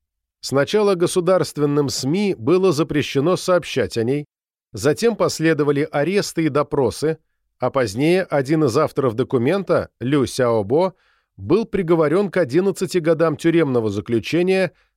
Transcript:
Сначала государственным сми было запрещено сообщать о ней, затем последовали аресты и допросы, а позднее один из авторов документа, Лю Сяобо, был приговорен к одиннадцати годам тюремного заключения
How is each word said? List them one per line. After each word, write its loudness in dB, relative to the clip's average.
Сначала 2
государственным 0
сми -2
было 2
запрещено 0
сообщать -2
о -2
ней, -2
затем 0
последовали 0
аресты -2
и 2
допросы, -2
а -2
позднее 0
один 0
из 2
авторов 0
документа, 0
Лю 0
Сяобо, 0
был 0
приговорен 0
к -6
одиннадцати 0
годам 0
тюремного 2
заключения 0